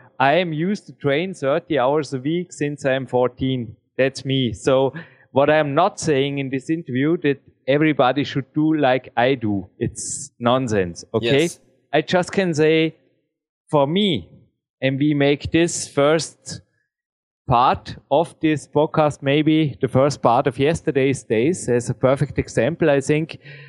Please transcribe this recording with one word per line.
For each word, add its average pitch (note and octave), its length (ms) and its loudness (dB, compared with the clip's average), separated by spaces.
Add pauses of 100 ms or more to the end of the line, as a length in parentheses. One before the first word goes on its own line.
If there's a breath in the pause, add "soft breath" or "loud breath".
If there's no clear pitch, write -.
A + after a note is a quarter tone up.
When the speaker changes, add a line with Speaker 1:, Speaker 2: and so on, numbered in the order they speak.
(180 soft breath)
Speaker 1:
I C3+ 160 4
am F3 180 0
used F3 340 -4
to D3 80 -20
train D#3 400 -2
thirty D3 440 -2
hours C3+ 360 0
a C3+ 40 -6
week E3 340 -6
since D3 320 -6
I'm C3+ 220 -2
fourteen. B2 680 -2 (200)
That's C3+ 280 -2
me. C3+ 280 -2
So C3+ 400 2 (400 loud breath)
what C#3+ 180 4
I'm D3+ 240 2
not F#3 260 0
saying C#3 380 0
in C3+ 120 -6
this C3 180 -6
interview D#3 540 -2
that C#3+ 180 0 (280)
everybody C#3 560 2
should C3+ 300 -6
do D#3 200 2
like C3 420 0
I B2+ 180 2
do. G#2 340 -4 (100)
It's - 520 -8 (100)
nonsense, A#2 640 0 (100)
okay? A#2 280 2
Speaker 2:
Yes. E3+ 180 -4 (320)
Speaker 1:
I D3+ 100 2
just F3+ 300 -2
can F#3 200 0
say, D#3+ 440 2 (760)
for C#3+ 160 2
me, E3 420 -2 (540)
and C3+ 160 -2
we D3+ 160 0
make C#3+ 380 0
this E3 360 0
first - 720 -2 (880)
part C3 460 2 (160)
of D#3+ 300 0
this D#3 260 -2
podcast, D3+ 560 0
maybe D3+ 580 2
the B2+ 80 0
first C#3 340 2
part B2 260 2
of A#2+ 100 -4
yesterday's C#3 640 0
days, A#2+ 460 -2
as A#2+ 200 0
a B2+ 60 -4
perfect C3+ 440 0
example, D3 520 0
I C#3 100 2
think, D3+ 380 -2 (300 loud breath)